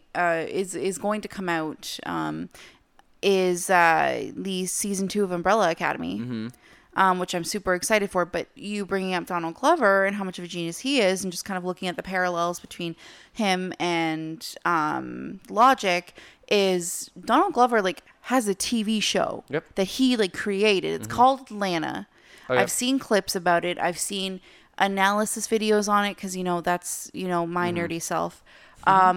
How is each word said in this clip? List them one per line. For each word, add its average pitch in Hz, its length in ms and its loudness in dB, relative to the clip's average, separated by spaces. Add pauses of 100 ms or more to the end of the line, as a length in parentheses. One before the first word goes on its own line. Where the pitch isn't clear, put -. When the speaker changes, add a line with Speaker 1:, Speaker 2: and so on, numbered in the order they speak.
(160)
Speaker 1:
uh, 165 320 0
is, 180 280 -4
is 180 220 -4
going 208 220 -2
to - 80 -10
come 190 220 -6
out, 160 560 -6
um, 160 420 -6 (760)
is, 185 460 2
uh, 156 640 4
the 185 300 -6
season 196 420 -2
two 208 160 0
of 185 80 -2
Umbrella 180 380 2
Academy. 170 500 -4
Speaker 2:
Mm-hmm. 117 280 -6 (460)
Speaker 1:
Um, 185 260 4
which - 140 -4
I'm 170 120 -4
super 190 280 -2
excited 196 380 0
for, 180 140 0
but 170 280 -6
you 202 320 -6
bringing 190 280 -2
up 175 120 -2
Donald 165 300 -4
Glover 240 480 4
and 196 140 0
how 196 80 -4
much 185 140 -8
of 180 40 -10
a 175 60 -10
genius 170 300 -6
he 269 200 0
is, 190 240 2
and 185 80 -4
just - 140 -10
kind 190 120 -8
of 180 60 -6
looking 180 240 -6
at 170 80 -4
the - 80 -8
parallels 180 560 -2
between - 380 -8 (340)
him 185 480 0
and, 160 640 -4 (200)
um, 147 720 -2 (100)
Logic 202 640 4 (360)
is 185 680 0
Donald 277 360 2
Glover, 240 280 4
like, 180 220 -2 (200)
has 233 260 0
a 196 40 0
T 220 300 -2
V 220 160 0
show - 500 -2
Speaker 2:
Yep. - 260 -6
Speaker 1:
that 196 100 2
he, 247 320 2
like, 190 160 0
created. 196 600 2
It's 107 120 -8
Speaker 2:
Mm-hmm. - 80 -6
Speaker 1:
called 262 240 6 (100)
Atlanta. 185 580 -4 (420)
Speaker 2:
Oh, 127 60 2
yeah. 127 40 6
Speaker 1:
I've 196 120 2
seen 262 280 0
clips 196 380 0
about 170 260 2
it. 175 160 -4
I've 170 200 -2
seen 190 420 -6 (360)
analysis 196 680 0
videos 214 400 2
on 208 160 4
it 202 140 -4
'cause, 185 180 -8
you 185 80 -4
know, 175 160 0
that's, - 540 -4
you 185 160 -6
know, 170 180 0
my 175 240 -2
Speaker 2:
Mm-hmm. 170 60 -4 (160)
Speaker 1:
nerdy 165 80 -6
self. 170 420 -4 (420)
Speaker 2:
Mm-hmm. - 40 6 (280)